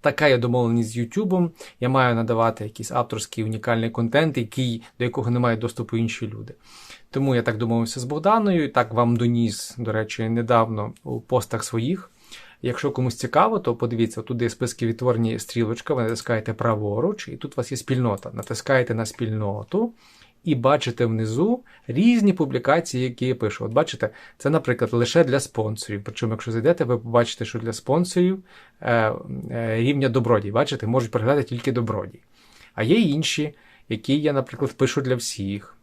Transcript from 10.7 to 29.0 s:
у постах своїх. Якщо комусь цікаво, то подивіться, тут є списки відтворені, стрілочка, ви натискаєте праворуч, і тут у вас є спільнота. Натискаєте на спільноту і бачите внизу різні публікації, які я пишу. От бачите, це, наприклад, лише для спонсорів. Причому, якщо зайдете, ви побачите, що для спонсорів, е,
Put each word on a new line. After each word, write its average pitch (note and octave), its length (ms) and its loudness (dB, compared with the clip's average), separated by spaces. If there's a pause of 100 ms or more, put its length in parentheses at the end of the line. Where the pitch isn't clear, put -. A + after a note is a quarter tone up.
у B2 180 -6
постах A2+ 420 -2
своїх. C#3 480 -4 (500)
Якщо B2+ 300 -2
комусь B2+ 240 0
цікаво, G3 440 2
то A#2+ 160 -2
подивіться, A2+ 460 -2
тут A#2+ 200 -4
є A#2 80 0
списки - 380 -4
відтворені, A2+ 520 0
стрілочка, A#2 540 -2
ви B2 100 0
натискаєте A2+ 500 -2
праворуч, A2+ 720 -2
і E3+ 100 -12
тут C#3 160 -12
у - 40 -10
вас A#2+ 140 -4
є C3 60 -6
спільнота. B2 560 -2
Натискаєте B2 600 -2
на A2 120 -2
спільноту A2 880 -4 (500)
і D#3+ 120 0
бачите B2+ 500 2
внизу A2+ 580 0 (240)
різні G3+ 460 4
публікації, C3+ 720 0
які B2 240 -2
я B2+ 80 0
пишу. A2 300 -4
От G#2 60 -6
бачите, - 380 0 (280)
це, - 120 -2
наприклад, B2+ 440 0
лише A#2+ 300 4
для C3+ 160 2
спонсорів. G#2+ 640 -4
Причому, A2 300 -4
якщо A2+ 180 -6
зайдете, D3 320 2
ви B2 140 0
побачите, A#2 480 0
що - 140 -8
для A2+ 140 -6
спонсорів, F3+ 680 0 (380)
е, A2+ 320 2 (380)